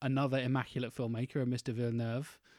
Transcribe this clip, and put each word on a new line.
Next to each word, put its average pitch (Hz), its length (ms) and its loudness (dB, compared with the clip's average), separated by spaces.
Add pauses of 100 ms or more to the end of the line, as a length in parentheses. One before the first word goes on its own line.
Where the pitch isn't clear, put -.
another 135 380 2
immaculate 123 540 0
filmmaker, 123 540 0
Mister 127 260 0
Villeneuve. 117 680 -2 (200)